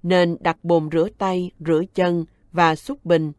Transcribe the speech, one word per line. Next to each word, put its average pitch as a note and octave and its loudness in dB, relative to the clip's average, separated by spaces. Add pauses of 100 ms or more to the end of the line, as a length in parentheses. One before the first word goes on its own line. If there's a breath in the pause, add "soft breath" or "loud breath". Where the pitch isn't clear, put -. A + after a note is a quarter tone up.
nên F3 2
đặt - -4
bồn E3 2
rửa E3 0 (100)
tay, F#3 -4 (140)
rửa D#3+ 2 (100)
chân F3 0 (260)
và E3 2
xúc - -12
bình. D#3+ 0